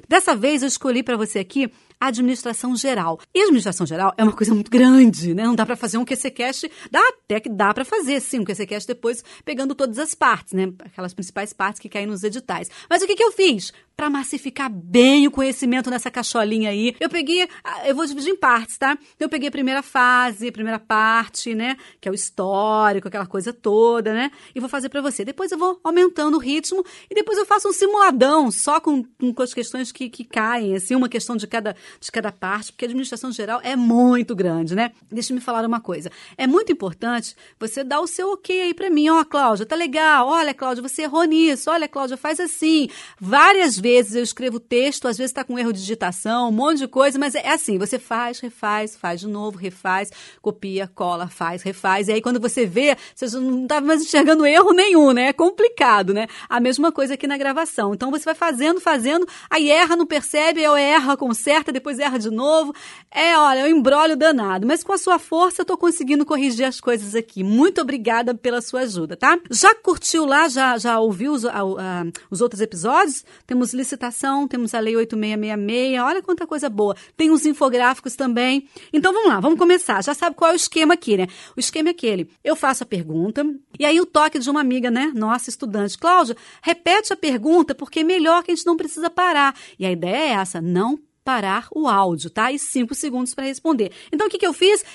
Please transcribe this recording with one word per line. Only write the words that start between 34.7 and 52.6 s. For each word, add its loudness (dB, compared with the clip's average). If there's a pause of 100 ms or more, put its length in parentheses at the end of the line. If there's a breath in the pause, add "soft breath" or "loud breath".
né? -2 (180)
Deixa -8
eu -4
me -6
falar -4
uma -2
coisa. -10 (260 loud breath)
É -4
muito 2
importante -4 (240 soft breath)
você -8
dar -2
o -4
seu -4
ok -4
aí -2
pra -6
mim. 4
"Ó, 4
Cláudia, 0
tá -4
legal. 2
Olha, 0
Cláudia, -6
você -8
errou 0
nisso. 2
Olha, -2
Cláudia, -6
faz -6
assim." 0 (320 loud breath)
Várias 4
vezes 4
eu -2
escrevo -6
texto, -2
às -4
vezes -6
tá -8
com -8
erro -2
de -6
digitação, -4
um 0
monte 0
de -4
coisa, 2
mas -2
é, -4
é -2
assim, -2
você -4
faz, -6
refaz, -6
faz -6
de -12
novo, -8
refaz, -6 (300 loud breath)
copia, -6
cola, -4
faz, -8
refaz. -2
E 0
aí 0
quando -2
você 0